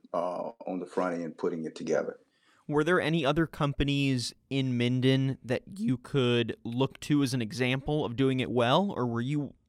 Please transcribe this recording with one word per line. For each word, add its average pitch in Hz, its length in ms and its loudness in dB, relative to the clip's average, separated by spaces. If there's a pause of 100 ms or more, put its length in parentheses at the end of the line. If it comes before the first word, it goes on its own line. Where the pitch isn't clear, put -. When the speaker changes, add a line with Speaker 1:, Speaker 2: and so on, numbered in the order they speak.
(140)
Speaker 1:
uh, 90 380 -4 (160)
on 90 120 -4
the 87 60 -6
front 90 360 -2
end 78 160 -8
putting 85 280 -4
it 78 100 -10
together. - 420 -2 (500)
Speaker 2:
Were 151 160 2
there 175 160 4
any 156 260 0
other 151 200 2
companies 139 880 0 (160)
in 131 280 0
Minden 131 640 2
that 120 200 -2 (140)
you 131 200 -2
could 120 680 0
look 123 380 -2
to 147 200 2
as 131 120 2
an 127 80 0
example 131 600 0
of 117 120 -4
doing 131 240 2
it 110 100 -2
well, 131 460 4
or 127 100 0
were 117 160 -2
you 139 320 -2 (160)